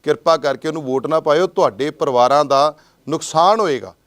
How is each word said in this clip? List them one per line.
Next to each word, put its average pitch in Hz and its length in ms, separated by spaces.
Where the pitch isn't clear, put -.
ਕਿਰਪਾ 151 340
ਕਰਕੇ 139 300
ਉਹਨੂੰ 156 160
ਵੋਟ 131 240
ਨਾ 156 120
ਪਾਇਓ, 160 280
ਤੁਹਾਡੇ 147 440
ਪਰਿਵਾਰਾਂ 139 540
ਦਾ 139 300
ਨੁਕਸਾਨ 165 500
ਹੋਏਗਾ। 127 360